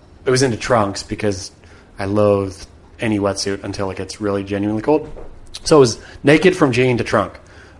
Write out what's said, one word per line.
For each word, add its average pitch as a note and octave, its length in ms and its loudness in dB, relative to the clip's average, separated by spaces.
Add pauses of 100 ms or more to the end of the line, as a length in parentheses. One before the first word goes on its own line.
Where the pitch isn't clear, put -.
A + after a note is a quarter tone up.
(260)
it C3+ 60 0
was B2+ 120 2
into A#2+ 120 0
trunks G#2 480 0
because G2+ 480 -6 (460)
I G2 80 -8
loathe G2+ 500 2 (460)
any A2 180 0
wetsuit G2 460 -4
until G2 260 -6
it F#2 60 -10
gets F#2+ 240 -12
really G2+ 240 -2
genuinely G#2 360 -4
cold. D3 280 0 (560)
So D#3+ 120 6
it - 40 10
was A#2+ 180 4 (240)
naked D3+ 320 4
from C#3 160 2
jean B2 260 2
to A2+ 60 -2
trunk. G2 300 0 (460)